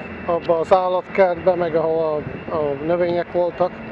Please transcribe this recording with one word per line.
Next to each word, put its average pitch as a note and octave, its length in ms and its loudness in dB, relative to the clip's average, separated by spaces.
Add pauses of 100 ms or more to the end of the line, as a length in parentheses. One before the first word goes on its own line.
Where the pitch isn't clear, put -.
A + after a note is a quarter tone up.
(260)
abba E3+ 320 2
az D#3 140 0
állatkertbe, F3+ 840 2
meg E3+ 200 0
ahol D#3+ 480 0 (280)
a, F3+ 60 -4
a D3 160 0 (120)
növények F3 480 0
voltak. F3 380 0 (220)